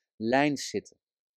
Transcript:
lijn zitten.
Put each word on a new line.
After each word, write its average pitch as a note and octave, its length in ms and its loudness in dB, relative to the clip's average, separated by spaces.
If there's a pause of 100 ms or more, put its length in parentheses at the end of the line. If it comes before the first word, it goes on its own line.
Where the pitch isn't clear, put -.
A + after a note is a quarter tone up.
(160)
lijn C3+ 420 2
zitten. - 400 -8 (400)